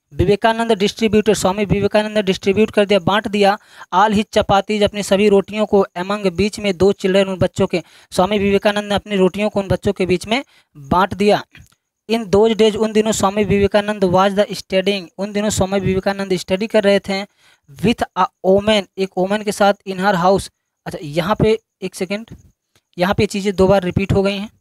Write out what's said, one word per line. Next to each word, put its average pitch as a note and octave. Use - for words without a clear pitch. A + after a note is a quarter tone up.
विवेकानंद A3+
डिस्ट्रीब्यूटेड, G#3
स्वामी G3+
विवेकानंद G#3
ने G#3+
डिस्ट्रीब्यूट G3
कर G#3
दिया, G3
बांट F#3+
दिया, G3+
all G3+
his G#3+
chapatis, G3+
अपनी G3+
सभी G3+
रोटियों G3
को, G3
among, F#3+
बीच G3
में, G3+
दो F#3+
चिल्ड्रन, F#3+
उन F#3+
बच्चों F#3
के। E3+
स्वामी G3
विवेकानंद G3+
ने G3+
अपनी G#3
रोटियों G3
को G#3
उन G3
बच्चों F#3+
के F#3
बीच F3+
में A#3+
बांट E3+
दिया। G3
In A#3
those G#3
days, G#3+
उन A3
दिनों A3
स्वामी G3+
विवेकानंद G3+
was F#3
the G3+
studying, F#3+
उन G3+
दिनों G#3
स्वामी F#3+
विवेकानंद F#3+
स्टडी F#3+
कर -
रहे G3+
थे, -
with F3
a F#3
woman, G3+
एक F#3+
वुमन G3
के G3+
साथ, G3+
in F#3+
her G3
house। F#3
अच्छा, E3+
यहाँ E3
पे A3
एक F#3
सेकेंड, G3+
यहाँ F3+
पे A3
चीज़ें G3
दो F#3+
बार G3
रिपीट F#3
हो G3
गई G3
हैं, G3+